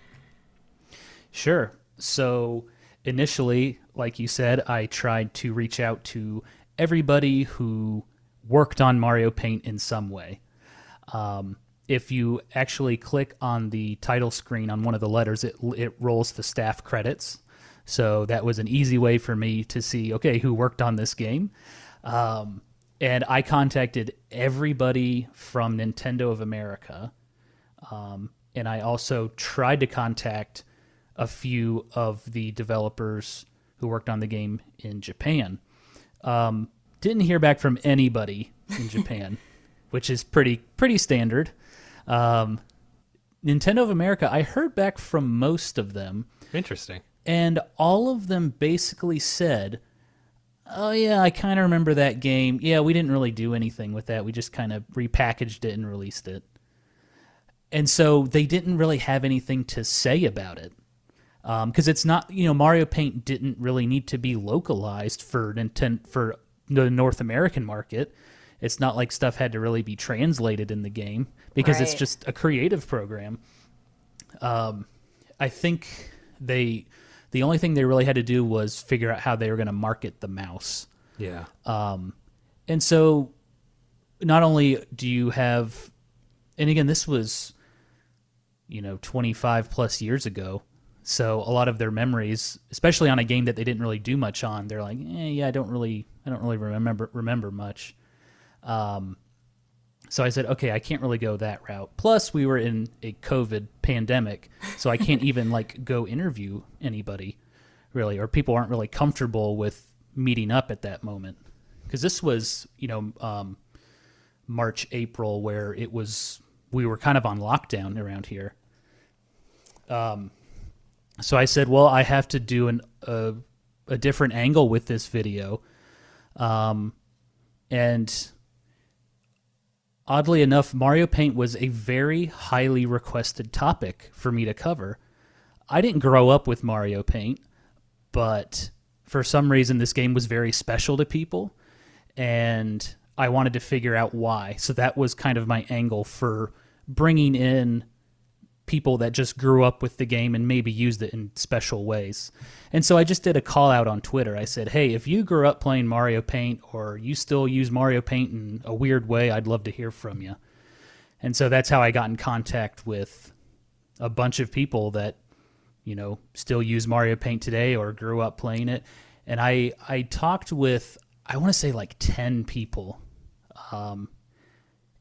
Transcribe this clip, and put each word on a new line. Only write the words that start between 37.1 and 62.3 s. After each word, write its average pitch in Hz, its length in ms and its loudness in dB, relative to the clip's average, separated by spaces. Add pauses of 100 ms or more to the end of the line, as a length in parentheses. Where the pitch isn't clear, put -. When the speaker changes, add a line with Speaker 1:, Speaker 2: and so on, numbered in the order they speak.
Speaker 1:
hear 175 160 4
back 147 220 6
from 127 240 2
anybody 117 680 2 (280)
in 113 80 -4
Japan, 104 500 -4 (260)
<laughs> - 260 -20
which 123 200 -4
is 123 140 -2
pretty, 127 320 4 (200)
pretty 240 220 4
standard. 123 540 2 (560)
Um, 117 520 2 (840)
Nintendo 175 380 4
of 220 80 2
America, 180 420 2
I 151 100 2
heard 294 320 -2
back 196 240 0
from 127 400 0
most 151 400 0
of 101 140 -4
them. 98 340 -8 (260)
Speaker 2:
Interesting. 101 500 -8 (220)
Speaker 1:
And 165 340 2 (180)
all 190 320 4
of 220 200 -4
them 175 220 0
basically 165 680 -2
said, 113 600 -2 (920)
"Oh, 214 220 -2
yeah, 214 300 4
I 180 80 8
kinda 190 320 0
remember 165 320 4
that 135 260 2
game. 131 420 2
Yeah, 160 180 4
we 156 120 4
didn't 165 180 2
really 131 220 2
do 113 220 -4
anything 113 380 -4
with 107 140 -8
that. 110 180 -4
We 110 80 -8
just 117 200 -8
kinda 110 400 -6
repackaged 117 720 -2
it 107 100 -4
and 107 140 -6
released 98 400 -10
it." 95 160 -12 (1300)
And 151 180 2
so 147 340 6
they 147 220 2
didn't 170 320 0
really 156 200 2
have 135 260 0
anything 131 400 -2
to - 180 -6
say 135 420 0
about 95 340 -4
it. 85 140 -18 (720)
Um, 113 300 -2
'cause 151 160 4
it's 156 160 2
not, 165 260 2